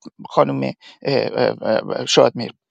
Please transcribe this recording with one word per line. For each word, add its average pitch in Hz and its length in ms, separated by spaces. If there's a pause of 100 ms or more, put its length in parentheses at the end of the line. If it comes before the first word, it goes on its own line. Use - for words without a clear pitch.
(300)
خانم، 139 340
اه، 131 100 (300)
اه، 117 580
اه، 110 440
شادمهر 120 440 (220)